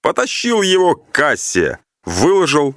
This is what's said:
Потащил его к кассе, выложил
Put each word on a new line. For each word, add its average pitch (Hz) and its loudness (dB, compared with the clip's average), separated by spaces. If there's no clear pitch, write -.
Потащил 233 -2
его 185 2
к - -18
кассе, 92 0
выложил 143 0